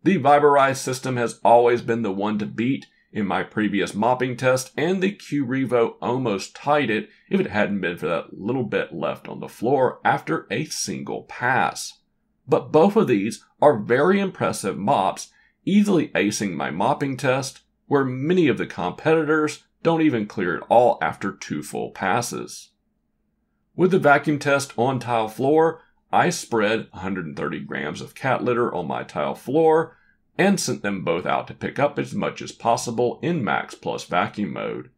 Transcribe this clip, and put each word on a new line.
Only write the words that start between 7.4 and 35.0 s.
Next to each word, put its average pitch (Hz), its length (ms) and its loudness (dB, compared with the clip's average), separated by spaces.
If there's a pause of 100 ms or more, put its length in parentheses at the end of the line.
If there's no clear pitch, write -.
it - 60 -2
hadn't 101 340 -2
been 87 160 -2
for - 100 -6
that - 320 -4
little 120 240 -2
bit 90 300 -2
left - 340 -6
on - 140 -12
the - 80 -12
floor 127 560 0
after 139 440 -2
a 120 160 -4
single 67 580 -8
pass. - 760 -2 (480)
But 135 240 0
both 170 240 6
of 208 120 4
these 113 360 0 (180)
are 143 160 6
very 139 420 2
impressive 110 580 -4
mops, 98 520 0 (360)
easily 196 440 4
acing 101 440 -2
my 69 180 -4
mopping 131 460 -2
test, 131 440 -2 (240)
where 139 200 2
many 147 420 2
of 110 100 2
the 90 80 -4
competitors 151 1000 0 (180)
don't 165 180 2
even 123 240 2
clear 90 300 -4
it - 140 -10
all 117 320 6
after 85 320 -4
two - 280 -8
full - 300 -8
passes. - 800 -4 (1040)
With 160 160 4
the 180 80 2
vacuum 147 400 4
test 139 380 0
on 127 220 0
tile 120 280 -2
floor, 156 540 2 (320)
I 123 160 4
spread 110 640 -2
a - 60 -16
hundred 90 260 -6
and 71 100 -12
thirty 73 240 -6
grams 69 420 -8
of 65 140 -16
cat - 280 -2
litter 120 300 0
on 92 140 -6
my 62 160 -6
tile - 320 -6
floor 156 600 2 (400)
and 185 220 4
sent - 220 -4
them 101 220 -4
both 87 220 -2
out 69 220 -2
to - 60 -16
pick - 240 -8
up 143 220 0
as 131 140 -6
much 82 280 -4
as - 100 -12
possible 117 720 -2
in 156 220 -2
Max 73 320 -4
Plus - 300 -8
vacuum 95 480 -2
mode. 57 440 -8